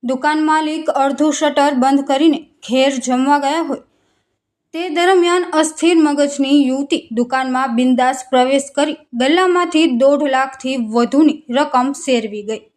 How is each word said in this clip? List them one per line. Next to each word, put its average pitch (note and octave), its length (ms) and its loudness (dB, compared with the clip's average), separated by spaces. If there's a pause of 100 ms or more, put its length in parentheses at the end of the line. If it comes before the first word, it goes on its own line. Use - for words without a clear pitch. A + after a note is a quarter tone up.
દુકાન D4 480 -2
માલિક D#4 420 -2 (120)
અડધું C#4+ 340 0
શટર C#4+ 460 0
બંધ C#4 260 2
કરીને C#4+ 320 2 (240)
ઘેર C4 260 0 (140)
જમવા C4 400 0
ગયા D#4 240 -2
હોય B3 120 -8 (920)
તે E4+ 160 -6
દરમિયાન F4 640 2
અસ્થિર D#4+ 480 0
મગજની C#4+ 640 2
યુવતી C4+ 360 -2 (140)
દુકાનમાં B3+ 640 -2
બિંદાસ B3+ 480 0
પ્રવેશ C4 480 0
કરી D4 240 -2 (140)
ગલ્લામાંથી E4 840 2
દોઢ C#4 400 2
લાખથી C4 420 -4 (140)
વધુની C4+ 480 2 (160)
રકમ C#4 480 0
સેરવી G#3+ 460 -4
ગઈ. A3 120 -8 (140)